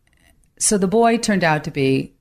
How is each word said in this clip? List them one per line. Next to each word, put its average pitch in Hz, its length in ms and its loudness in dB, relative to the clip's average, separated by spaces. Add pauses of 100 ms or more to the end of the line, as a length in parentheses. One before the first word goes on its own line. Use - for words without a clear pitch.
(580)
So - 200 -2
the 190 100 0
boy 233 300 2
turned 208 260 -2
out 156 200 0
to 160 60 -8
be 135 500 -2